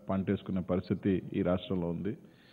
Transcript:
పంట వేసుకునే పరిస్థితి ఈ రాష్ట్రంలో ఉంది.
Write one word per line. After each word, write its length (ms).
పంట 240
వేసుకునే 380
పరిస్థితి 420
ఈ 140
రాష్ట్రంలో 440
ఉంది. 180